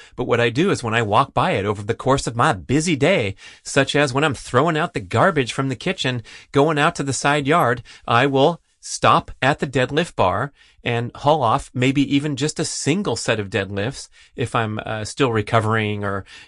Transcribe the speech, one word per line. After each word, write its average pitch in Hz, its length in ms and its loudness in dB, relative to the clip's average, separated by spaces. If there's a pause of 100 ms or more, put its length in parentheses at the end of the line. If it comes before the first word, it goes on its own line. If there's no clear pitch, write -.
(140)
But 127 100 -6
what 117 160 2
I 120 100 2
do 165 200 2
is 131 120 -2
when 110 120 -2
I 117 80 2
walk 113 320 2
by 156 180 0
it 101 120 -2
over 104 180 -2
the 104 120 -2
course - 320 0
of 120 100 -6
my 135 160 4
busy 143 440 0
day, 135 380 0 (280)
such - 320 0
as 143 180 2
when 139 120 2
I'm 143 100 2
throwing 156 420 0
out 165 180 -2
the 139 60 -4
garbage 127 520 0
from 135 160 -2
the 127 80 -4
kitchen, 127 460 -4 (300)
going 147 260 4
out 156 180 2
to 151 60 -4
the 139 100 -4
side 143 360 0
yard, 127 340 2 (240)
I 120 200 4
will 143 340 2 (180)
stop - 540 2 (100)
at 160 160 2
the 170 80 -4
deadlift 139 480 -2
bar 104 380 0 (320)
and 120 320 -2
haul 147 260 2
off 120 320 0
maybe 135 400 0
even 143 220 0
just 151 240 -4
a 156 40 -2
single 156 520 -2
set 113 240 -2
of 98 100 -8
deadlifts 101 580 -4 (280)
if - 180 -6
I'm, 110 320 -2
uh, 110 180 -8
still 123 280 -2
recovering 107 720 0
or 98 200 -4 (240)